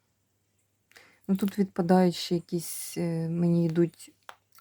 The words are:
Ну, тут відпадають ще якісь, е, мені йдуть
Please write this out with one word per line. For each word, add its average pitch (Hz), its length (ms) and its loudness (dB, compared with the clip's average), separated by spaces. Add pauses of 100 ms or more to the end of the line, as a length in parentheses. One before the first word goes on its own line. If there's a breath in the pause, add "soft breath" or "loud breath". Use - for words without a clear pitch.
(1300 soft breath)
Ну, 190 80 2
тут 196 220 -4
відпадають 185 560 2
ще - 200 -4
якісь, - 600 -6
е, 165 320 -4
мені 170 380 2
йдуть 165 460 -2 (480)